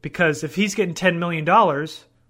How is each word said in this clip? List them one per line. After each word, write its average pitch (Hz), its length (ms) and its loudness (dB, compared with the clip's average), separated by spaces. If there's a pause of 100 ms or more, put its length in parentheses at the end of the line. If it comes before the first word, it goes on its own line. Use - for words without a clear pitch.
because 151 420 -2
if 156 120 -8
he's 202 200 -2
getting 180 180 -2
ten 175 260 0
million 170 260 -4
dollars, 160 600 2 (240)